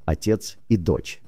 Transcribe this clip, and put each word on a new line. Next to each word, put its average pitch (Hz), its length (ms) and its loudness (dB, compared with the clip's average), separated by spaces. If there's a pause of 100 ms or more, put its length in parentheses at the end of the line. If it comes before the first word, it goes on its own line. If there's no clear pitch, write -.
отец - 540 0 (100)
и 113 80 4
дочь, - 500 -2